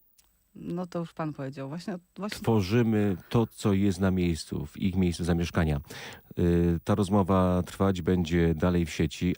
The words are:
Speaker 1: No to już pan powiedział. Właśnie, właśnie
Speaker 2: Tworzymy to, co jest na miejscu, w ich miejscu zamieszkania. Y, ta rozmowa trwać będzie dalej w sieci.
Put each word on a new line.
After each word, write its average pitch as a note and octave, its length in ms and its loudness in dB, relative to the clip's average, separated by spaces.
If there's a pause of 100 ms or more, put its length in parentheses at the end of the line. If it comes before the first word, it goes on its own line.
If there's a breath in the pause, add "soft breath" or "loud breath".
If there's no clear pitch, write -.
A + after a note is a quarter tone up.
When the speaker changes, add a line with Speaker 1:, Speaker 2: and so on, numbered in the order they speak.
(560)
Speaker 1:
No F3 300 -8
to F3 120 -10
już E3+ 140 -8
pan D#3 200 -6
powiedział. C3+ 360 -10
Właśnie, F3 300 -10 (180)
właśnie G#3 240 -8
Speaker 2:
Tworzymy G#2+ 760 2 (120)
to, A2+ 180 0
co - 260 -2
jest F#2+ 280 2
na G2 100 2
miejscu, F2 560 -2
w - 100 -16
ich F#2 200 -2
miejscu F2+ 280 0
zamieszkania. E2+ 560 0 (580 loud breath)
Y, E2+ 460 2
ta G#2 100 2
rozmowa F#2 720 2
trwać F#2+ 360 0
będzie E2+ 520 2
dalej F2 320 0
w - 40 -6
sieci. F2 480 -2